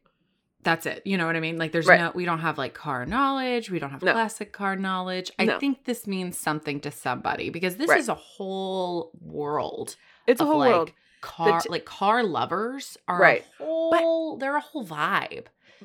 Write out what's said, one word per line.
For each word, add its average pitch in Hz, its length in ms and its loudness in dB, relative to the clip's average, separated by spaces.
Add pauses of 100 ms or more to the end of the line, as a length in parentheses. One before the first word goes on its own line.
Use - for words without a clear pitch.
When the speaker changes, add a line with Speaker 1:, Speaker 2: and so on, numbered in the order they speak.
(640)
Speaker 1:
that's 165 220 0
it. - 200 -6
You 196 120 0
know 170 80 0
what 165 120 0
I - 20 0
mean? 160 180 -4
Like, 160 140 -4
there's 165 160 2
Speaker 2:
Right. 170 120 10
Speaker 1:
no, 170 140 0
we 180 120 -4
don't 170 140 0
have, 160 180 -2
like, 131 160 -6
car 131 320 -6
knowledge. 247 640 -2
We 175 80 -2
don't 139 120 -6
have 156 120 -12
Speaker 2:
No. 185 80 4
Speaker 1:
classic 214 400 -2
car 196 240 -4
knowledge. 185 640 -4
I - 60 2
Speaker 2:
No. - 140 0
Speaker 1:
think 277 260 -2
this 240 200 -4
means 185 320 -6
something 151 440 -4
to 143 100 -8
somebody, - 580 -4
because 180 280 -4
this 302 120 -2
Speaker 2:
Right. 302 100 6
Speaker 1:
is 247 100 -2
a 165 60 -2
whole 190 960 -6 (100)
world 147 760 -6 (320)
Speaker 2:
It's 240 140 4
a - 20 4
Speaker 1:
of, 294 60 2
Speaker 2:
whole 302 100 4
Speaker 1:
like, 262 120 6
Speaker 2:
world. 165 200 2 (300)
Speaker 1:
car, 165 380 2
Speaker 2:
The - 40 -4
t- 156 60 -8
Speaker 1:
like, 170 160 -4
car 220 380 2
lovers 208 720 -2 (100)
are 180 140 0
Speaker 2:
Right. 156 240 8 (140)
Speaker 1:
a 320 320 0
Speaker 2:
But 330 100 6
Speaker 1:
whole, 330 360 0
they're 269 200 -2
a 285 40 0
whole 285 240 -10
vibe. 160 600 -2 (400)